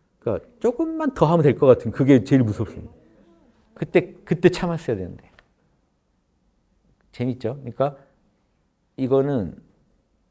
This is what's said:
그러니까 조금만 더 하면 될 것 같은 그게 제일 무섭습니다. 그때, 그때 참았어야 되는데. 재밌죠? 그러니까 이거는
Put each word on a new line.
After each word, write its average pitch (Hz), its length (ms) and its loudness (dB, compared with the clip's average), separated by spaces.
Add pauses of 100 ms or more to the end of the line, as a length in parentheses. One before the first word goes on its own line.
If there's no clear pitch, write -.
(200)
그러니까 - 280 -6 (120)
조금만 320 520 -4
더 - 140 2
하면 165 160 2
될 143 160 2
것 143 80 0
같은 123 240 4
그게 131 340 4
제일 135 180 2
무섭습니다. 104 480 -6 (840)
그때, - 400 -2 (100)
그때 - 240 2
참았어야 165 480 -2
되는데. 92 340 -12 (1800)
재밌죠? 123 440 -6
그러니까 135 400 -4 (1000)
이거는 131 600 0 (760)